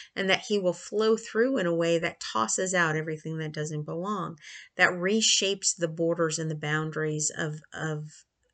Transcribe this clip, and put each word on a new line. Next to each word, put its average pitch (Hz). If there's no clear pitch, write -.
and 190
that 180
he 208
will 180
flow 220
through 240
in 185
a 170
way 170
that 175
tosses 202
out 165
everything 160
that 156
doesn't 151
belong, 165
that 180
reshapes 196
the 165
borders 165
and 160
the 151
boundaries 156
of, 156
of 151